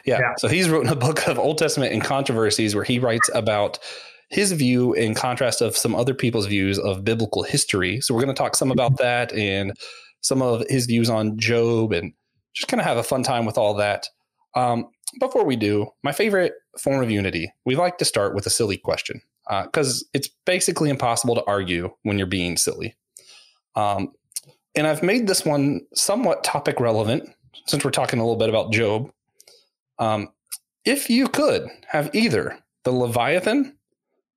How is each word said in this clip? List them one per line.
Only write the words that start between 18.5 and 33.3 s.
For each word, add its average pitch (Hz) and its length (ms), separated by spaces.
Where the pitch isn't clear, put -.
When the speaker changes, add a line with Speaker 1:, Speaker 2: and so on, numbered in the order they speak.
Speaker 1:
silly 101 280
question, - 420
uh, 98 200
'cause 131 440
it's 139 160
basically 180 460
impossible 120 460
to 117 100
argue 90 460
when 101 160
you're 95 80
being 87 300
silly. - 400
Um, 101 360
and 151 120
I've 156 160
made 214 240
this 190 180
one 143 360
somewhat 208 500
topic 139 360
relevant 113 480
since - 180
we're 135 60
talking 123 280
a 113 40
little 113 160
bit 110 100
about 110 240
Job. 110 380
Um, 107 340
if 277 260
you 240 180
could 226 400
have 147 240
either 185 460
the 127 80
Leviathan, 139 840